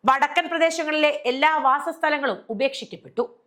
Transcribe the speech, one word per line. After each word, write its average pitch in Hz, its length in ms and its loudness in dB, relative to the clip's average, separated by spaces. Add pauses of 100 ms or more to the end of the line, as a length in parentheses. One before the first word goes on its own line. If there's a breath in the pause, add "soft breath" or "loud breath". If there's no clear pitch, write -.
വടക്കൻ 285 420 2
പ്രദേശങ്ങളിലെ 311 600 2 (200)
എല്ലാ 277 200 2 (140)
വാസസ്ഥലങ്ങളും 285 720 0 (140)
ഉപേക്ഷിക്കപ്പെട്ടു. 240 720 -6 (220)